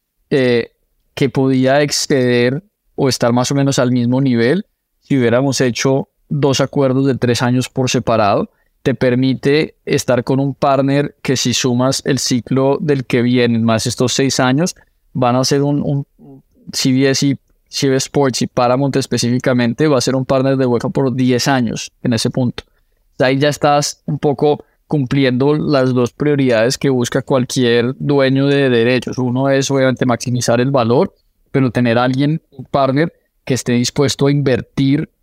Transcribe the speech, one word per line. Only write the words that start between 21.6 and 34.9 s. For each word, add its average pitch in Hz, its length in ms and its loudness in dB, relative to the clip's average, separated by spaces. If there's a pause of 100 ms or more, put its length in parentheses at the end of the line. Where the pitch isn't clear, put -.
en 123 120 0
ese 123 160 -2
punto. 123 340 -4 (540)
Ahí 135 180 2
ya 147 140 0
estás 143 560 0
un 147 120 -4
poco 147 460 0 (220)
cumpliendo 139 680 0
las 139 380 0
dos 123 220 0
prioridades 131 640 0
que 143 100 -2
busca 127 320 0
cualquier 123 800 0
dueño 139 480 2
de 139 240 2
derechos. 123 480 0
Uno 127 320 -2
es 135 200 0
obviamente 131 360 0
maximizar 123 520 -2
el 127 120 0
valor, 135 440 0 (380)
pero 135 180 0
tener 120 280 0
a 123 60 2
alguien, 143 360 -2 (100)
un 131 140 -18
partner, 139 480 0 (320)
que - 80 -4
esté 123 200 -2
dispuesto 131 540 0
a 143 40 2
invertir 139 800 -2 (120)